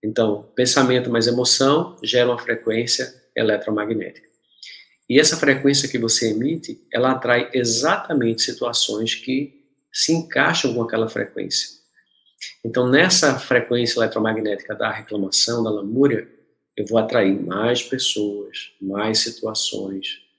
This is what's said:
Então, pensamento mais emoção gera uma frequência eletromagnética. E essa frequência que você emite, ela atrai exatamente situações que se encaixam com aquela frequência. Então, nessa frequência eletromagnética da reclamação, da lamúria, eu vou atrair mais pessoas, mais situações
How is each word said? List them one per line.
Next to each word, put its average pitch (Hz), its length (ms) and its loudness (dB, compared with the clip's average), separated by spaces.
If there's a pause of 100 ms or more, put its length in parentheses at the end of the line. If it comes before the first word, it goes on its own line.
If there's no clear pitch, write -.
Então, 107 520 -2
pensamento 127 540 2
mais 117 180 2
emoção 135 760 2
gera 123 260 2
uma 120 80 0
frequência 120 760 -2 (200)
eletromagnética. 107 920 -2 (840)
E 123 80 4
essa 156 200 4
frequência 139 500 2
que - 100 -4
você 113 340 0
emite, 139 600 -4
ela 127 200 2
atrai 120 420 0
exatamente 123 880 0
situações 113 760 -2
que 135 500 -6 (280)
se - 180 0
encaixam 165 640 0
com 117 100 -2
aquela 113 240 -2
frequência. - 720 -6 (880)
Então, 123 240 0
nessa 147 500 4
frequência 120 580 0
eletromagnética 110 800 -2
da 110 160 -2
reclamação, 107 720 -2
da 110 60 0
lamúria, 110 580 0 (480)
eu 104 100 -4
vou 113 120 2
atrair 107 440 2
mais 113 400 0
pessoas, 104 1000 -4
mais 104 380 -2
situações 101 1000 -6 (180)